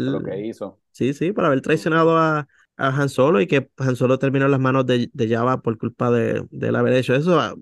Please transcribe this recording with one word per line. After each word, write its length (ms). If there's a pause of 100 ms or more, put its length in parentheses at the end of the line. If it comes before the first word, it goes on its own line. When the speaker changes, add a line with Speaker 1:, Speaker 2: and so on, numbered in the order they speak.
Speaker 1:
Por 100
lo 100
que 240
hizo. 320 (120)
Speaker 2:
Sí, 220
sí, 180
por 140
haber 160
traicionado 560
a, 300 (300)
a 120
Han 200
Solo 320
y 60
que 300
Han 180
Solo 240
terminó 260
en 60
las 80
manos 260
de, 280
de 160
Jabba 320
por 160
culpa 340
de, 400
de 160
él 80
haber 180
hecho 220
eso. 240
Ah, 220